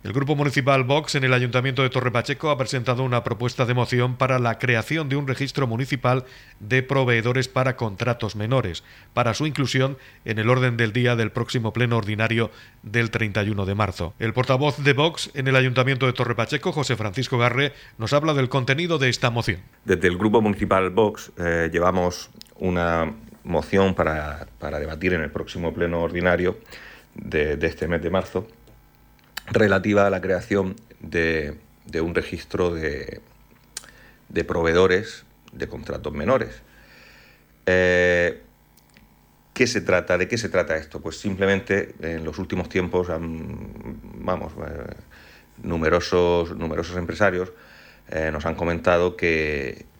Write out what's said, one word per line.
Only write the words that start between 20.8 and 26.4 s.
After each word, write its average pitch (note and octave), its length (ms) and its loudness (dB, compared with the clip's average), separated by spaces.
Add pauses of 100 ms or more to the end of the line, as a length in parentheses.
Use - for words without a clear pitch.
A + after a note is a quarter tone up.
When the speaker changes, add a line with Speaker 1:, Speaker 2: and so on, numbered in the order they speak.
Speaker 2:
Vox, G#2 480 2
eh, E2+ 340 0
llevamos F2+ 560 2 (300)
una E2+ 520 0 (320)
moción F#2+ 520 2
para, D2+ 540 -2 (100)
para D2+ 200 -6
debatir D#2+ 360 -2
en D#2+ 80 0
el D2+ 80 -4
próximo E2 420 -6
pleno E2+ 300 -2
ordinario F2 560 0 (560)